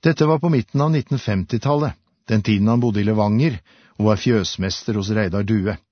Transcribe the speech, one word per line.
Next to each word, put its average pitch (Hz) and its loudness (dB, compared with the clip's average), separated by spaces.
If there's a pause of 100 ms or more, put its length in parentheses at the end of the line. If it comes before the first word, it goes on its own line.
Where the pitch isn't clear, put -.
Dette 156 2
var 156 2
på 170 0
midten 139 -2
av 151 0
nitten 139 -2
femtitallet, 120 -2 (360)
den 110 2
tiden 104 2
han 120 2
bodde 113 0
i 101 0
Levanger 107 0 (380)
og 107 2
var 104 2
fjøsmester 104 -2
hos 98 -4
Reidar 101 -2
Due. 107 0 (160)